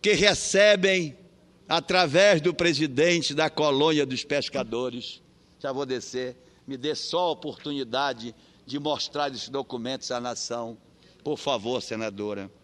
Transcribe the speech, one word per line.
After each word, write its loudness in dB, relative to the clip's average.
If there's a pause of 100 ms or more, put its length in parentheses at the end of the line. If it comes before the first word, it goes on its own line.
que 4
recebem 4 (520)
através 4
do 2
presidente 2
da 2
colônia 2
dos -6
pescadores. -4 (400)
Já -6
vou -4
descer. -6 (300)
Me -10
dê -4
só -4
a 0
oportunidade -6 (320)
de -8
mostrar -4
esses -12
documentos -6
à -4
nação. -8 (480)
Por -4
favor, -2
senadora. -6 (140)